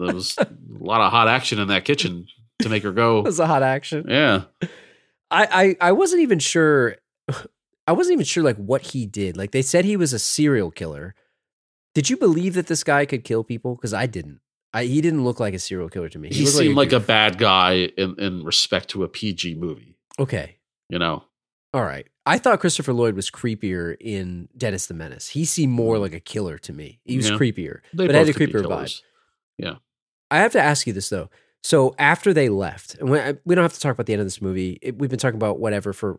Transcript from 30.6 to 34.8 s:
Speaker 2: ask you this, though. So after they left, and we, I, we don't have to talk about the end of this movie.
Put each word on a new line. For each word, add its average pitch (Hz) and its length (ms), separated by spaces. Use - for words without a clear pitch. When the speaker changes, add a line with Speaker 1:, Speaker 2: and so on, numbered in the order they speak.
Speaker 2:
ask 147 240
you 117 80
this, 95 160
though. 92 180
So 135 360
after 160 340
they 147 160
left, 95 480
and 131 140
we, 147 100
I, 135 140
we 175 100
don't 180 80
have 165 120
to - 60
talk 139 120
about 120 140
the 110 80
end 104 60
of 101 60
this 92 140
movie. 92 420